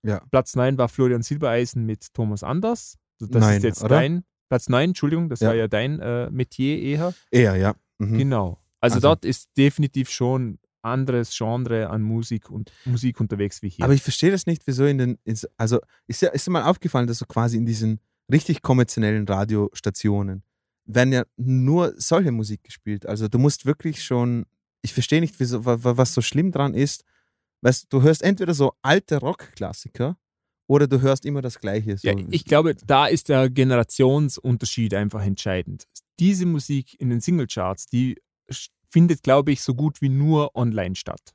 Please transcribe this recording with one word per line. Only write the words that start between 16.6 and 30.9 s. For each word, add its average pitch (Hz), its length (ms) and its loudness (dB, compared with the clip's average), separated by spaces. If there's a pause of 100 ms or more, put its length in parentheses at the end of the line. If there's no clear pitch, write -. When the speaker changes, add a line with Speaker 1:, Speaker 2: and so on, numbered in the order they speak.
Speaker 1:
aufgefallen, 139 440 0
dass 117 100 -4
so - 80 -8
quasi 117 320 0
in 117 80 0
diesen 110 360 -2 (300)
richtig 156 300 2
konventionellen 110 680 2
Radiostationen 101 1160 -2 (420)
werden 123 280 2
ja 127 100 0 (140)
nur 131 600 0
solche 170 340 0
Musik 107 320 -6
gespielt. - 440 -10
Also 107 220 -4
du 120 100 0
musst 147 260 2
wirklich 151 380 -4
schon, 120 420 -2 (360)
ich - 120 -8
verstehe 151 280 0
nicht, - 180 -4
wieso, 120 240 -2
wa-, 120 180 0
wa-, 123 140 2
was 127 180 2
so 127 80 0
schlimm 170 300 0
dran 139 220 -2
ist. 139 320 -2 (560)
Weißt, 123 260 2
du 135 140 2
hörst 156 200 6
entweder 185 320 0
so 139 280 2
alte 156 400 2
Rockklassiker - 960 -8 (500)
oder 143 200 4
du 131 120 2